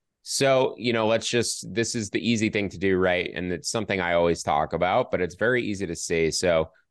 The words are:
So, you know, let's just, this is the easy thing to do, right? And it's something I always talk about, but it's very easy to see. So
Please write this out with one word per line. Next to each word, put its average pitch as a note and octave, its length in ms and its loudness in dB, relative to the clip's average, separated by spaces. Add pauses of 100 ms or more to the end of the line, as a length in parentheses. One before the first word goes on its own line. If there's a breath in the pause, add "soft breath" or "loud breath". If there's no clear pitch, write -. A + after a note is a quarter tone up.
(220)
So, C3 560 2
you A#2 140 -2
know, A2+ 160 2
let's A2+ 200 2
just, - 460 -2
this A2+ 200 0
is A2 140 -4
the - 180 -4
easy A2 220 2
thing G#2 220 -2
to - 80 -14
do, F#2+ 180 2
right? F2+ 380 2
And F2+ 180 -4
it's E2 160 -6
something G#2 320 -2
I F2 120 0
always E2+ 300 2
talk D#2 300 0
about, F2+ 380 0
but F2+ 100 -2
it's F2 140 -4
very A#2 300 0
easy G2+ 220 -6
to E2 100 -6
see. E2 340 0
So E2 400 0 (200 soft breath)